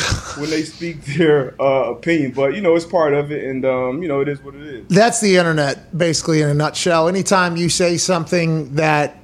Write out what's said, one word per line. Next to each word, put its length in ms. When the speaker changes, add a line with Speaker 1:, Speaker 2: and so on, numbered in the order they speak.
Speaker 1:
<laughs> 220
Speaker 2:
when 120
they 120
speak 420
their, 580
uh, 300
opinion. 400
But, 240
you 60
know, 140
it's 100
part 280
of 180
it, 120
and, 220
um, 360
you 60
know, 140
it 80
is 120
what 140
it 60
is. 260
Speaker 1:
That's 320
the 160
internet, 600
basically, 440
in 80
a 40
nutshell. 560
Anytime 480
you 100
say 300
something 800
that 480